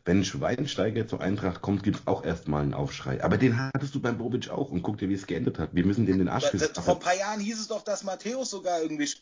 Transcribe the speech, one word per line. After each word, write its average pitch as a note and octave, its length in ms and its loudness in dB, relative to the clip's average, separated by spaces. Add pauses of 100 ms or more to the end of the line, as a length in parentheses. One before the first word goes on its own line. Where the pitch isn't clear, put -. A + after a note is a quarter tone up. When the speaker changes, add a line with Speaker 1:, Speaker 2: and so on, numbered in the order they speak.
Speaker 1:
wenn F#2 200 4
Schweinsteiger A2 800 -2
zur - 140 -6
Eintracht F#2 400 -2
kommt, G2 220 0
gibt's - 220 0
auch - 200 0
erstmal D2+ 380 0
einen C#2 100 0
Aufschrei. - 500 -4
Aber F#2+ 140 4
den A#2+ 220 4
hattest C3+ 340 -2
du C3+ 60 -2
beim A#2 180 0
Bobic A#2 320 -2
auch - 220 -4
und F2 100 -2
guck G#2 160 -2
dir, F#2+ 100 -2
wie G2 60 0
es G2 140 -4
geendet - 320 0
hat. D#2+ 160 -4
Wir F2 100 6
müssen G#2 220 4
dem F#2+ 100 6
den F#2 120 4
Arsch C3 160 2
Speaker 2:
Da, C#3+ 40 4
da, - 80 2
Speaker 1:
küssen. D#3 240 0
Speaker 2:
vor F3 140 4
ein E3+ 40 -4
paar F3+ 160 2
Jahren G#3 240 -2
hieß A3 200 -4
es A3 80 -8
doch, G#3+ 160 -6
dass G3+ 200 -4
Matthäus G3+ 460 -4
sogar F3+ 320 -2
irgendwie D3+ 240 -2
sch-, - 160 -4